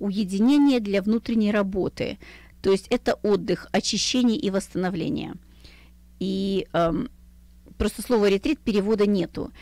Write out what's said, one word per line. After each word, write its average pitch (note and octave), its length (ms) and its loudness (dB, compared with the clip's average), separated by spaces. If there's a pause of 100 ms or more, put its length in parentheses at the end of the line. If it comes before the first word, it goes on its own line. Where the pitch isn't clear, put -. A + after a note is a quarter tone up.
уединение A3+ 800 4
для G3+ 220 0
внутренней G#3+ 500 0
работы. G3 680 -2 (440)
То G3 100 4
есть G3 180 0
это A#3+ 320 0
отдых, F#3 500 0
очищение A3 680 0
и G3+ 120 -4
восстановление. F3 840 -4 (840)
И, F#3+ 540 -4
эм, E3 360 0 (680)
просто G#3 240 -4
слова G#3 260 2
«ретрит» G3+ 300 0
перевода G#3 480 2
нету. G3 560 -2